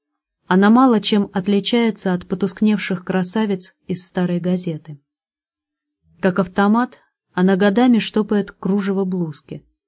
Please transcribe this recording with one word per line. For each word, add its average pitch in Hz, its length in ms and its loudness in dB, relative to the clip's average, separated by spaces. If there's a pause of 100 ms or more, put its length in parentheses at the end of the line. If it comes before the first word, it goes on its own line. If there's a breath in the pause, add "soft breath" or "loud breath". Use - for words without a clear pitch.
(460)
Она 196 240 4
мало 240 320 6
чем 202 320 0
отличается 202 800 -2
от 180 140 -6
потускневших 196 760 -2
красавиц 185 720 -4 (120)
из 180 180 -6
старой 180 340 -2
газеты. 170 600 -6 (1200)
Как 185 180 0
автомат, 202 640 0 (340)
она 185 220 2
годами 214 420 4
штопает 208 540 -2
кружево 196 540 -2
блузки, 165 600 -8 (220)